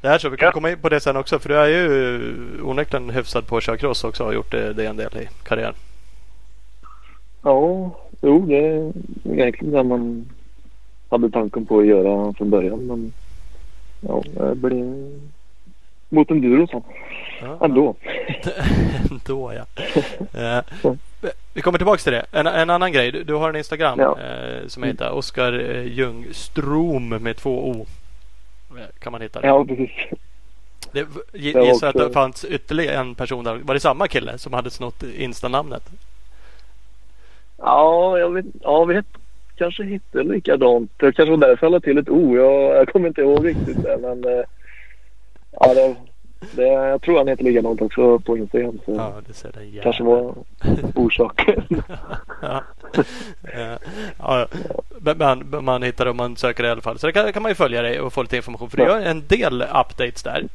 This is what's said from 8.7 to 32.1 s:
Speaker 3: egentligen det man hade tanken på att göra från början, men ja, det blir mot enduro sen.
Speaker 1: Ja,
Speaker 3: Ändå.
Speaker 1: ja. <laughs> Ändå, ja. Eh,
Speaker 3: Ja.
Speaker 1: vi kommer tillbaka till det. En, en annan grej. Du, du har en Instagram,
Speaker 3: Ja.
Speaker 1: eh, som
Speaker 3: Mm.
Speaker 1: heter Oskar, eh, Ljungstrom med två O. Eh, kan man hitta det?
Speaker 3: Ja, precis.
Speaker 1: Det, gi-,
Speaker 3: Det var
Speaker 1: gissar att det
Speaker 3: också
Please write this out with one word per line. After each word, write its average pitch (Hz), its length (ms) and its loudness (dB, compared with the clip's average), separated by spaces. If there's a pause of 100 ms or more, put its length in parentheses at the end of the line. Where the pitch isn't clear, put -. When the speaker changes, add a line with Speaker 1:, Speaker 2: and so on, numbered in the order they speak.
Speaker 3:
egentligen 135 400 0
det 135 100 4
man 120 460 -2 (800)
hade 120 220 4
tanken 110 340 -2
på 107 140 4
att 104 60 8
göra 101 480 4
från 104 160 -2
början, 101 380 2
men 117 260 -6 (880)
ja, - 220 -2 (100)
det 135 220 0
blir 127 560 -4 (1000)
mot 156 220 6
enduro 143 360 6
sen. 120 160 -6 (580)
Speaker 1:
Ja, 160 240 -4
Speaker 3:
Ändå. 135 300 4 (480)
Speaker 1:
ja. - 140 -4
<laughs> - 540 2
Ändå, 131 420 -6
ja. 113 120 -10 (760)
Eh, 120 240 0 (200)
Speaker 3:
Ja. 131 120 2 (580)
Speaker 1:
vi - 80 -6
kommer 175 180 2
tillbaka 185 240 6
till 147 80 2
det. 117 200 0
En, 151 160 2
en 165 220 2
annan 175 220 4
grej. 123 200 4
Du, 160 120 -6
du 151 100 -2
har 156 160 0
en 156 60 -6
Instagram, 151 440 0
Speaker 3:
Ja. 135 200 4
Speaker 1:
eh, 123 480 -10
som 127 160 -10
Speaker 3:
Mm. 117 100 -2
Speaker 1:
heter 123 180 -4
Oskar, 127 420 0
eh, 123 300 -4
Ljungstrom 127 1300 -2
med 113 280 -2
två 135 320 -2
O. 113 160 -6 (920)
Eh, 113 220 -14
kan 120 120 -10
man 117 100 -10
hitta 113 200 -8
det? 135 60 4
Speaker 3:
Ja, 139 180 8
precis. 131 260 -4 (1000)
Speaker 1:
Det, 135 80 -4 (340)
gi-, 147 200 -4
Speaker 3:
Det 127 60 6
var 123 60 8
Speaker 1:
gissar 123 220 6
att 135 80 0
det 131 100 4
Speaker 3:
också 123 80 -4